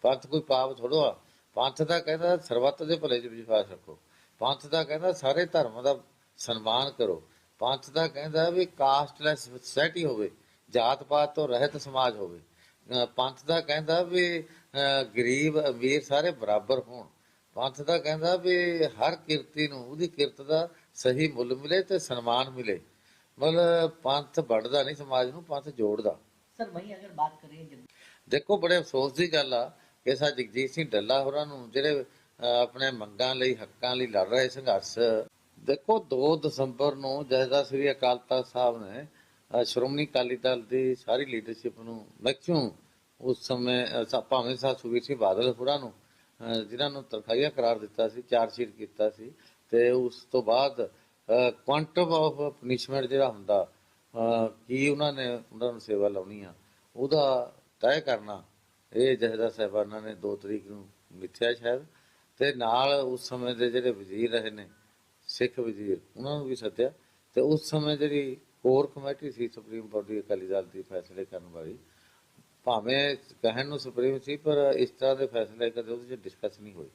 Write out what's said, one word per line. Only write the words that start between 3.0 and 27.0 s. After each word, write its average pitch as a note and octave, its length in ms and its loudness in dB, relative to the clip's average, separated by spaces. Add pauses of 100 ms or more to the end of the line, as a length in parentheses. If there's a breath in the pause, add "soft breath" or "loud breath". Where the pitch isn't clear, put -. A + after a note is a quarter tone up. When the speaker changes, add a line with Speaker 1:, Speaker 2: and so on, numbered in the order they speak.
Speaker 1:
'ਚ A#2+ 40 -14
ਵਿਸ਼ਵਾਸ A2 460 -2
ਰੱਖੋ, D#2+ 280 -20 (400 soft breath)
ਪੰਥ C#3 280 -2
ਤਾਂ D#3+ 180 0
ਕਹਿੰਦਾ D#3+ 260 -2
ਸਾਰੇ D3+ 340 0
ਧਰਮਾਂ B2 380 0
ਦਾ C3+ 200 0 (340)
ਸਨਮਾਨ A#2 540 -2
ਕਰੋ, F#2 320 0 (360 soft breath)
ਪੰਥ C3 300 -2
ਤਾਂ D#3+ 200 0
ਕਹਿੰਦਾ D#3+ 400 0
ਵੀ F3+ 160 2
ਕਾਸਟਲੈੱਸ C#3+ 800 0
ਸੁਸਾਇਟੀ D#3 600 -2
ਹੋਵੇ, G#2+ 260 -2 (380 soft breath)
ਜਾਤ B2 340 2
ਪਾਤ D3 320 4
ਤੋਂ D3+ 120 0
ਰਹਿਤ C3 300 2
ਸਮਾਜ C3 380 0
ਹੋਵੇ, F2 240 -8
ਅਹ, - 680 -6
ਪੰਥ C3 400 -4
ਤਾਂ E3 160 2
ਕਹਿੰਦਾ D#3 420 0
ਵੀ, F3 400 0
ਅਹ, C#3 600 -2
ਗਰੀਬ C3+ 640 2
ਅਮੀਰ C3 360 0
ਸਾਰੇ D3+ 280 2
ਬਰਾਬਰ A2+ 480 0
ਹੋਣ, A#2+ 280 -12 (460 soft breath)
ਪੰਥ C3+ 280 -4
ਤਾਂ E3 180 2
ਕਹਿੰਦਾ D#3 360 0
ਵੀ F3 480 2
ਹਰ C3+ 320 0
ਕਿਰਤੀ D3+ 520 -2
ਨੂੰ B2+ 220 -10
ਉਹਦੀ D#3 180 -4
ਕਿਰਤ C#3+ 340 -2
ਦਾ D#3 280 0 (240 soft breath)
ਸਹੀ C#3+ 380 2
ਮੁੱਲ B2 240 -2
ਮਿਲੇ D3+ 260 0
ਤੇ F#3 180 0
ਸਨਮਾਨ B2 500 0
ਮਿਲੇ। A2+ 300 -4 (600 soft breath)
ਮਤਲਬ E3 500 4
ਪੰਥ C#3+ 500 -2
ਵੰਡਦਾ B2 440 0
ਨਹੀਂ D3 120 -4
ਸਮਾਜ C3 340 0
ਨੂੰ, E3 140 -14
ਪੰਥ D3+ 260 -8
ਜੋੜਦਾ। G#2+ 500 -2 (380)
Speaker 2:
ਸਰ, A3+ 120 -8
ਵਹੀਂ F#3+ 260 -12
ਅਗਰ G3 140 -18